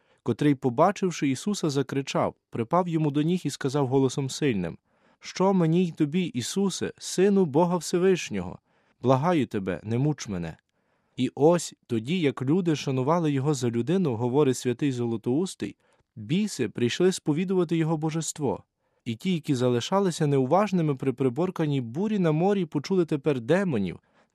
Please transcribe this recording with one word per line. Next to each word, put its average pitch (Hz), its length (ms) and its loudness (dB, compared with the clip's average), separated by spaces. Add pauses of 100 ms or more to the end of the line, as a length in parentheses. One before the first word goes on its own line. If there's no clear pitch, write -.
(220)
котрий, 147 320 2
побачивши 160 720 0
Ісуса, 165 420 -2
закричав, 135 640 -2 (160)
припав 165 380 0
йому 156 220 0
до 143 120 0
ніг 175 220 0
і 143 60 -2
сказав 139 360 -2
голосом 135 440 0
сильним: 98 480 -2 (420)
"Що 190 320 0
мені 175 320 4
й 165 80 -4
тобі, 156 300 0
Ісусе, 165 760 -2
Сину 196 460 2
Бога 170 320 2
Всевишнього? 165 840 -2 (440)
Благаю 135 440 4
тебе, 95 360 -4
не 113 160 -2
муч 143 300 -2
мене". 85 280 -8 (600)
І 127 180 0
ось 160 400 2 (120)
тоді, 123 340 -2
як 139 220 0
люди 160 340 0
шанували 147 560 0
його 139 220 0
за 120 160 -2
людину, 131 460 0
говорить 127 400 2
святий 127 360 -2
Золотоустий, 120 840 -4 (400)
біси 131 520 -2
прийшли 120 440 0
сповідувати 175 640 0
його 160 200 0
божество. 151 640 -4 (420)
І 117 100 -4
ті, 185 200 -2
які 151 200 0
залишалися 139 720 0
неуважними 151 680 2
при 135 180 -2
приборканій 143 680 0
бурі 175 380 -2
на 170 140 4
морі, 185 320 2
почули 170 400 0
тепер 147 360 0
демонів, 117 600 0 (340)